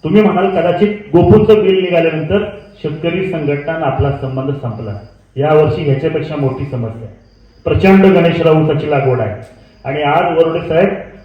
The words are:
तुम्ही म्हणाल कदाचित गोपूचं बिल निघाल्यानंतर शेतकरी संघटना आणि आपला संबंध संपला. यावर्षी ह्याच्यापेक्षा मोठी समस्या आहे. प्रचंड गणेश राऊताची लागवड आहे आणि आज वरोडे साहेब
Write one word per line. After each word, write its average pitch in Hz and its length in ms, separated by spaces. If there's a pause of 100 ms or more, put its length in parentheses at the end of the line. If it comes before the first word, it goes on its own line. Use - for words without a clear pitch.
तुम्ही 196 180
म्हणाल 190 280
कदाचित 190 380 (240)
गोपूचं 208 500
बिल 190 180
निघाल्यानंतर 165 640 (380)
शेतकरी 170 480
संघटना 147 420
आणि 165 120
आपला 139 280
संबंध 131 400
संपला. 107 420 (420)
यावर्षी 151 460
ह्याच्यापेक्षा 151 540
मोठी 139 280
समस्या 113 420
आहे. - 80 (520)
प्रचंड 190 400
गणेश 170 360
राऊताची 156 480
लागवड 127 300
आहे 98 140 (500)
आणि 143 180
आज 160 360
वरोडे 165 220
साहेब 160 280 (360)